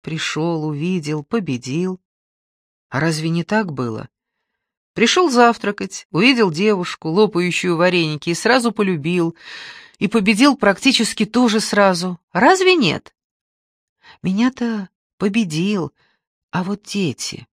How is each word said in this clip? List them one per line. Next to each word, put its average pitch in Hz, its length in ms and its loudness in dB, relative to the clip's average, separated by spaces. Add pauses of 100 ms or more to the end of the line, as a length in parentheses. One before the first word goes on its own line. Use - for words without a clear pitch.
Пришёл, 156 640 -4
увидел, 156 580 -4
победил. 165 760 -4 (880)
А 127 100 -2
разве 160 300 -2
не 165 140 -2
так 208 280 -2
было? 120 380 -6 (840)
Пришёл 285 360 2
завтракать, 226 800 0
увидел 226 400 4
девушку, 180 600 -2
лопающую 175 680 0
вареники, 170 540 0
и - 20 0
сразу 233 380 2
полюбил, 170 640 0 (640)
и 202 80 -2
победил 226 500 2
практически 208 680 0
тоже 220 340 2
сразу. 185 600 0 (120)
Разве 370 440 4
нет?" 156 400 -2 (1080)
"Меня-то 220 680 -2 (280)
победил, 190 760 -2 (560)
а 180 140 -4
вот 202 180 -6
дети. - 680 -6 (100)